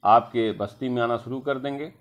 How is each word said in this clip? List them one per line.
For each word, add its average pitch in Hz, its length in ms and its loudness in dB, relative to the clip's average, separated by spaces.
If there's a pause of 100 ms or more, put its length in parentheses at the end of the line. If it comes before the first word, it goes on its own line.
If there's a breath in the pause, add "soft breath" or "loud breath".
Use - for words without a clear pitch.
आपके 113 480 4
बस्ती 107 360 -6
में 123 140 -2
आना 117 140 0
शुरू 123 240 -8
कर 139 180 -4
देंगे। 143 420 -8